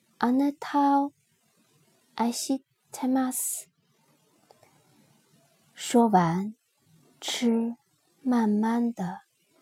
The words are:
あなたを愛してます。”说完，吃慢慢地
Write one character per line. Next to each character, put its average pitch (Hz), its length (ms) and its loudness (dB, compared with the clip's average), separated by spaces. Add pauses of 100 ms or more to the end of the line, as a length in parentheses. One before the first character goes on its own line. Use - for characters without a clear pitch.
(180)
あ 240 140 0
な 277 240 2
た 277 440 2
を 285 120 -6 (1000)
愛 233 180 -2
し 269 300 -4 (300)
て - 160 -4
ま 262 240 0
す。” - 360 -8 (2000)
说 233 320 2
完， 190 480 2 (680)
吃 233 560 -2 (460)
慢 240 260 2
慢 226 440 0
地 185 300 -8 (400)